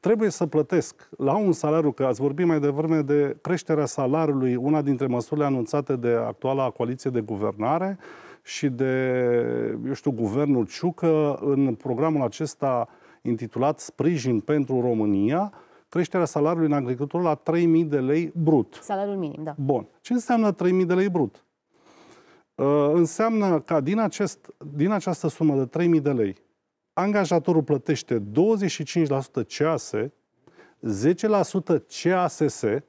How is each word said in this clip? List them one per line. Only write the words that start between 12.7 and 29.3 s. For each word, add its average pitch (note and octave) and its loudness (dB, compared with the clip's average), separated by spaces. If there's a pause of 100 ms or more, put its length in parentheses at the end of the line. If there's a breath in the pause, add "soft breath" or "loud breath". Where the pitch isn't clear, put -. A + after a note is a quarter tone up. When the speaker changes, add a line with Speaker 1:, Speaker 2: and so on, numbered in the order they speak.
Speaker 1:
intitulat A#2+ -2
Sprijin B2+ -2
pentru C3 0
România, A#2 0 (360 loud breath)
creșterea F3 0
salariului D#3+ 0
în D3 2
agricultură C#3 -4
la D#3+ 0
trei E3+ 0
mii E3 4
de D3 0
lei D3+ 0 (100)
brut. D3+ 2
Speaker 2:
Salariul G3+ -4
minim, D#3 -6
da. D#3 -8
Speaker 1:
Bun. C#3 -2 (140)
Ce - -6
înseamnă A3+ 0
trei F3+ 0
mii F#3 2
de F3 0
lei F#3+ 2
brut? D#3+ -2 (1120 soft breath)
Uh, C#3+ 2
înseamnă F#3+ 2
ca D#3 0
din F3 0
acest, - -4 (200)
din D#3 0
această F3+ -2
sumă D3 2
de C3+ 2
trei D#3+ -2
mii E3 4
de C#3+ 0
lei, G#2+ 0 (540)
angajatorul F3+ 2
plătește C3 -2
douăzeci F3 2
și - -6
cinci D#3+ 0
la C3+ 0
sută C3 -6